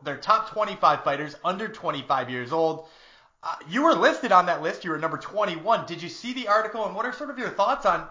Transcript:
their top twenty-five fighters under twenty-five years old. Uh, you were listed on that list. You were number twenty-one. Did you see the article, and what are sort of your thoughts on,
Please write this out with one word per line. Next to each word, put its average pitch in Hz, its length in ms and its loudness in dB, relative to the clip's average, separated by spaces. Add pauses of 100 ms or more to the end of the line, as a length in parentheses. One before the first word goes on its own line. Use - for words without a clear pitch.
their 139 140 -6
top 214 340 2
twenty-five 185 540 2
fighters 147 400 -2
under 196 240 -2
twenty-five 139 600 -4
years 123 200 -6
old. 160 380 0 (540)
Uh, - 120 -4 (140)
you 240 160 0
were 320 80 6
listed 196 400 2
on 180 140 8
that 160 160 0
list. 165 200 -4
You 180 80 -4
were 156 80 -4
number 156 200 -4
twenty-one. 196 680 0
Did 160 160 -8
you 175 60 -8
see - 240 -10
the 247 160 -6
article, 220 380 2
and 185 100 -6
what 226 80 -2
are 247 80 -4
sort 294 160 -10
of 254 100 -10
your 208 120 -4
thoughts 240 340 0
on, 170 260 2